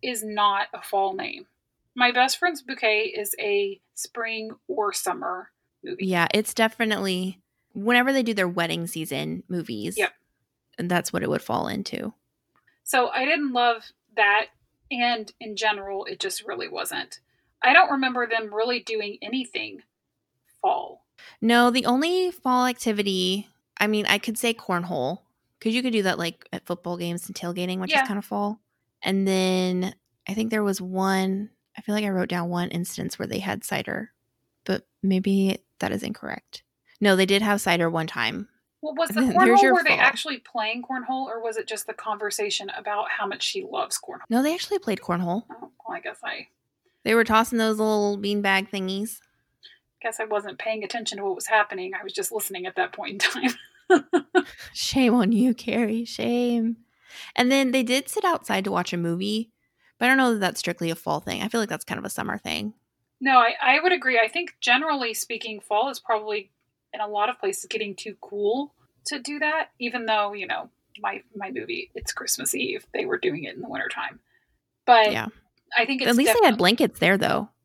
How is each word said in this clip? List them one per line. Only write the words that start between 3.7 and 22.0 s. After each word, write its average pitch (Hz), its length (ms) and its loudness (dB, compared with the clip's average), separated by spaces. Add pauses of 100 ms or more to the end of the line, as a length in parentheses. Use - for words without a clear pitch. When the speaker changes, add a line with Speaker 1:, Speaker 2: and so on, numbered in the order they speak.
Speaker 1:
spring 226 580 -8 (160)
or 208 240 0
summer 180 580 -6 (320)
movie. 185 240 -6
Speaker 2:
Yeah, 175 260 2
it's 214 220 0
definitely, 196 880 0 (340)
whenever 240 380 2
they 269 100 2
do 226 120 0
their 190 140 0
wedding 170 380 -2
season 156 600 -6
movies, 175 500 -6
Speaker 1:
Yep. 196 140 0 (680)
Speaker 2:
that's 175 340 -2
what - 100 -2
it - 80 -2
would - 120 0
fall - 260 -2
into. - 460 -6 (680)
Speaker 1:
So 247 240 0
I 262 160 -2
didn't 294 280 -2
love 240 400 0 (240)
that, 214 300 4 (440)
and 240 500 -2
in 214 160 -10
general, 202 480 -2
it - 160 -10
just - 260 -6
really - 220 -6
wasn't. - 520 -8 (420)
I 277 120 6
don't 359 160 8
remember 254 360 0
them 220 280 -4
really 233 260 0
doing 208 400 -6
anything 220 640 -8 (800)
fall. - 420 -2 (380)
Speaker 2:
No, 240 280 8
the 240 140 0
only 339 460 2